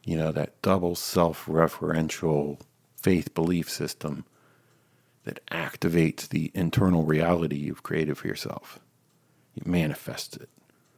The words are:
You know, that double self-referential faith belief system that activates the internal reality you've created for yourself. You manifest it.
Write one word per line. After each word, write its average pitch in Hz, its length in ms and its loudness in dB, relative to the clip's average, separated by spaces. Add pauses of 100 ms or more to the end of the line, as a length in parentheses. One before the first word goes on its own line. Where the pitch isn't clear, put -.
You 90 100 -2
know, 80 160 0
that 78 300 -6
double 90 340 2
self-referential 80 1700 0 (400)
faith 92 340 2
belief 82 340 0
system - 540 -8 (1000)
that - 220 -12
activates - 840 0
the 80 260 -2
internal 90 480 4
reality 78 540 2
you've 71 260 -6
created 76 340 -2
for - 100 -8
yourself. - 520 -10 (720)
You - 100 -10
manifest - 720 -2
it. - 120 -18 (480)